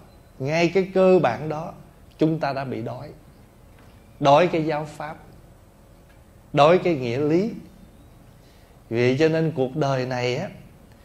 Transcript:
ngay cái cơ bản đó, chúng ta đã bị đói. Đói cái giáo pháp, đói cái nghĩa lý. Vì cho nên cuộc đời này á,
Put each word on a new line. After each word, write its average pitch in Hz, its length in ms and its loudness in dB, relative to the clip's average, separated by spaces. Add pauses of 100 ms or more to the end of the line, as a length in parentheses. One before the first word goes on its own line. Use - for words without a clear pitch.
(400)
ngay 160 340 0
cái 190 200 0
cơ 185 260 6
bản 139 300 -2
đó, 160 240 -10 (440)
chúng 160 220 0
ta 139 140 -4
đã 135 120 -8
bị 110 160 -8
đói. 123 280 -12 (1120)
Đói 151 280 6
cái 165 180 -2
giáo 151 200 -6
pháp, 151 320 -14 (1400)
đói 151 240 6
cái 180 180 0
nghĩa 123 240 -4
lý. 165 320 0 (1400)
Vì 123 280 0
cho 160 120 4
nên 160 260 0
cuộc 131 200 -2
đời 135 300 -2
này 123 300 -4
á, 170 140 -8 (560)